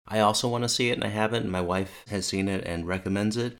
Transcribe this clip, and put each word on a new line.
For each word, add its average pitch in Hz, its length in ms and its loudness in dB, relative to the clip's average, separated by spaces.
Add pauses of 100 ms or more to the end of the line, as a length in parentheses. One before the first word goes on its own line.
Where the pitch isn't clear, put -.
I 110 140 0
also 107 260 4
wanna 120 200 0
see 120 220 2
it, 120 40 2
and - 100 -2
I 107 60 -2
haven't, 110 340 0
and 92 80 -2
my 92 100 0
wife 92 480 -2
has 98 160 -2
seen 98 220 0
it 95 180 0
and 85 220 -4
recommends 101 500 0
it. 120 220 -2